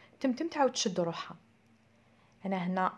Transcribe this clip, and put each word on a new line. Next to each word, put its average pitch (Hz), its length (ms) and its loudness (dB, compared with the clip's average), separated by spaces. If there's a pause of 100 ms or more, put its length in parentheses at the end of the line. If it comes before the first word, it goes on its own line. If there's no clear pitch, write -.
(200)
تمتم 269 280 0
تعاود 277 240 2
تشد 185 280 -2
روحها. - 380 -2 (1080)
انا 190 120 0
هنا 185 400 0